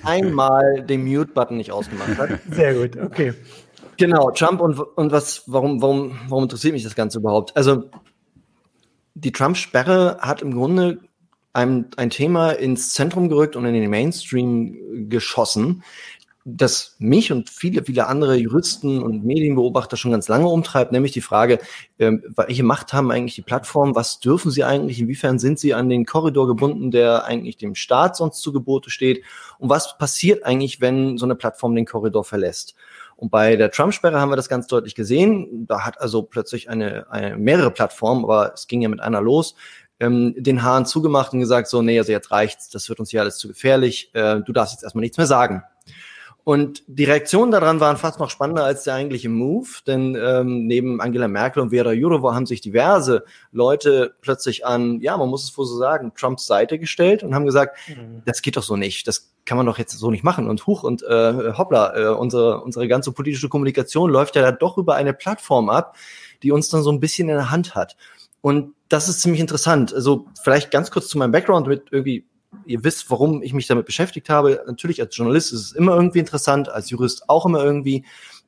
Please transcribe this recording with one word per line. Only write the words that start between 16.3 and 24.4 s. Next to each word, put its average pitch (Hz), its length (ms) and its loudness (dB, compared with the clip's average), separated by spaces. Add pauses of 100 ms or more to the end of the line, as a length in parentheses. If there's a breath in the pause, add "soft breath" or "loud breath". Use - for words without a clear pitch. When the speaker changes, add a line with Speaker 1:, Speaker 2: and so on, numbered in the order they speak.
Speaker 1:
das 120 520 -2
mich 117 340 2
und 123 180 -4
viele, - 340 -4
viele 123 220 -2
andere 135 300 2
Juristen 131 640 0
und 110 240 -4
Medienbeobachter 131 720 0
schon 120 140 -2
ganz 107 160 -2
lange 143 200 4
umtreibt, 151 440 2
nämlich 135 200 0
die 123 80 -6
Frage, 113 380 2 (400 loud breath)
ähm, 110 260 2 (100)
welche 123 280 -2
Macht 123 320 0
haben 135 160 2
eigentlich 120 240 -4
die 95 80 -16
Plattformen, 135 520 0
was 117 260 -4
dürfen 160 300 0